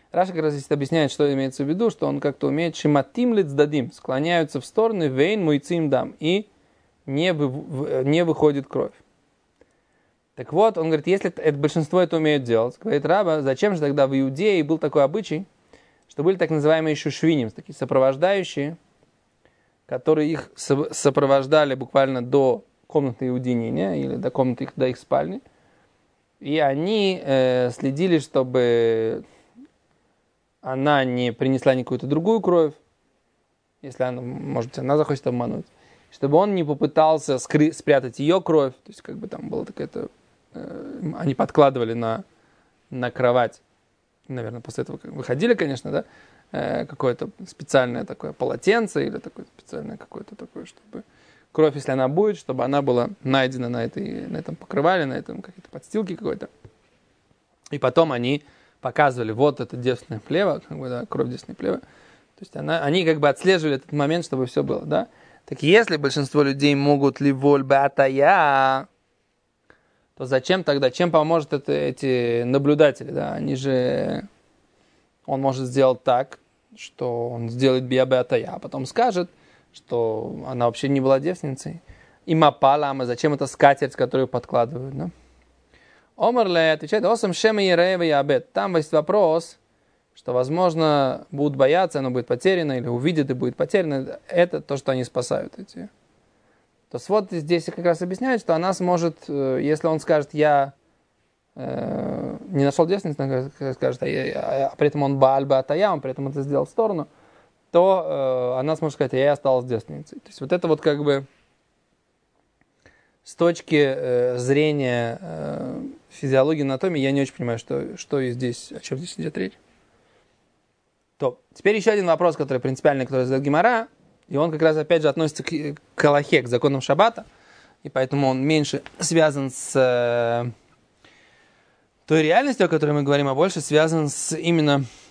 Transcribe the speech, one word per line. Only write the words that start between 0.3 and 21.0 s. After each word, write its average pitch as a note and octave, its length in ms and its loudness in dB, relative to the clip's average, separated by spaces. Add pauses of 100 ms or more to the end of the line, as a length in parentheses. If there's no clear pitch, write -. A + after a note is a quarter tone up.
как D#3+ 80 -6
раз D3+ 120 -2
здесь C#3+ 180 -8
объясняет, D3 400 0
что D3 200 0
имеется C3+ 320 -4
в C#3 60 -4
виду, G3 220 -2
что - 160 -4
он C#3+ 120 -4
как-то C#3 280 -4
умеет D#3 280 -2
шиматим G#3+ 600 0
лицдадим, D3 580 0
склоняются D3+ 640 -2
в - 60 -12
стороны, G#3+ 420 0
вейн E3 380 2
муйцим D#3 440 0
дам, C3 300 0
и F3+ 300 -2 (560)
не D#3 260 0
вы-, D3 160 0
в-, C3 560 -4
не D#3+ 220 2
выходит D3 420 2
кровь. - 260 -6 (1400)
Так - 180 -14
вот, F#3+ 260 2
он D#3+ 100 0
говорит, D#3 200 0
если F#3+ 220 0
это, - 120 -12
это D3 160 2
большинство D#3 440 0
это E3+ 160 0
умеет D3+ 260 2
делать, A#2 360 0
говорит D3+ 260 -2
Раба, D#3+ 380 2
зачем F3 320 0
же D#3+ 40 -2
тогда C#3 280 2
в C3+ 120 4
Иудее D#3 440 2
был D3+ 160 -2
такой D3 240 2
обычай, D#3+ 420 -2 (640)
что - 160 -6
были F#3 140 2
так E3 120 0
называемые D#3 460 2
шушвиним, D3 560 0
такие - 240 -20
сопровождающие, C#3+ 1000 0 (1080)
которые D#3 460 0
их C#3 240 -8
со-, - 380 -2
сопровождали C#3 840 2